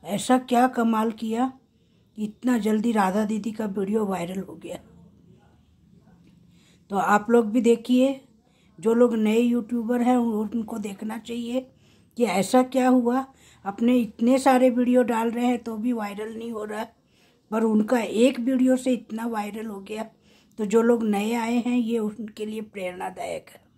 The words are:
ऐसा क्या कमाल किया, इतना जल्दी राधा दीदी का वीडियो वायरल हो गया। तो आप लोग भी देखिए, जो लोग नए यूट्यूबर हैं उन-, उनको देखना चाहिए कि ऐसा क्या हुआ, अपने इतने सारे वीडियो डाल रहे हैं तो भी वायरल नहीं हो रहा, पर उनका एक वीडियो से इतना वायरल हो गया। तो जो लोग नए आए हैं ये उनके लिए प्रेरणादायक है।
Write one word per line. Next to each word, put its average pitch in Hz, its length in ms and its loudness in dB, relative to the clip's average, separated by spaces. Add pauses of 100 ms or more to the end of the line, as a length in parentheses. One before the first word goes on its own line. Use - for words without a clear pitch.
ऐसा 208 340 0
क्या 254 300 2
कमाल 226 440 0
किया, 226 480 -4 (600)
इतना 233 380 -2
जल्दी 220 340 0
राधा 208 340 0
दीदी 214 260 -4
का 220 140 -6
वीडियो 202 400 -2
वायरल 185 340 -6
हो 180 160 -12
गया। - 220 -12 (2000)
तो 202 60 -6
आप 208 340 2
लोग 233 160 6
भी 214 160 0
देखिए, 247 600 4 (580)
जो 214 140 2
लोग 233 220 4
नए 220 240 2
यूट्यूबर 240 600 0
हैं 247 160 4
उन-, 214 360 -2
उनको 226 240 -6
देखना 214 400 -10
चाहिए 240 540 -8 (460)
कि 240 60 -4
ऐसा 196 400 2
क्या 254 240 0
हुआ, 254 380 2 (400)
अपने 233 320 0
इतने 240 420 0
सारे 262 300 4
वीडियो 247 340 2
डाल 226 280 -2
रहे 240 140 -4
हैं 247 180 0
तो 226 140 -10
भी 247 160 -2
वायरल 214 440 -8
नहीं 226 140 -10
हो 208 120 -8
रहा, 214 220 -8 (640)
पर 220 120 0
उनका 220 360 2
एक 240 400 2
वीडियो 254 380 2
से 254 160 0
इतना 220 320 -6
वायरल 214 400 -8
हो 202 160 -10
गया। 214 220 -10 (540)
तो 214 80 -2
जो 220 160 4
लोग 233 220 4
नए 208 300 0
आए 233 220 -2
हैं 247 220 0
ये 233 220 0
उनके 214 460 -6
लिए 214 160 -8
प्रेरणादायक 180 880 -10
है। - 120 -20 (160)